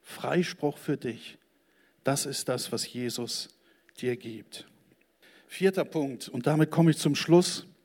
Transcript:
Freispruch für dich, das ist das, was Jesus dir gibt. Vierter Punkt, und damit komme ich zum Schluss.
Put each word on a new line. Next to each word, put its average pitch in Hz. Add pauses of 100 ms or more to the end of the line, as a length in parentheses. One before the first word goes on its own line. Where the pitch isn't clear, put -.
Freispruch 147
für 143
dich, - (680)
das 135
ist 135
das, 123
was 113
Jesus 120 (500)
dir 123
gibt. - (760)
Vierter 185
Punkt, 139
und -
damit 156
komme 170
ich 151
zum 147
Schluss. - (180)